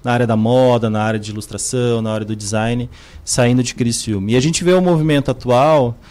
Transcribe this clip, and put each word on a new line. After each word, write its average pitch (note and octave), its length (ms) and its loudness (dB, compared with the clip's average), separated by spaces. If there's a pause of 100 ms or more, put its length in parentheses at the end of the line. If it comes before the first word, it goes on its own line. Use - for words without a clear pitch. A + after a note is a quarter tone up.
na A#2+ 80 -2
área A#2+ 140 2
da A2+ 100 0
moda, A#2+ 540 2
na G#2+ 140 -2
área A2 160 -2
de G#2 100 -10
ilustração, A2+ 720 -4
na A2 100 -4
área G#2+ 140 -4
do G#2+ 100 -6
design, A2 540 -4 (340)
saindo B2 380 2
de A#2+ 140 -6
Criciúma. A2 560 -2
E A#2+ 40 2
a B2+ 40 4
gente D#3+ 240 0
vê F3 100 4
o F#3 80 4
movimento D#3 480 2
atual B2 680 2 (160)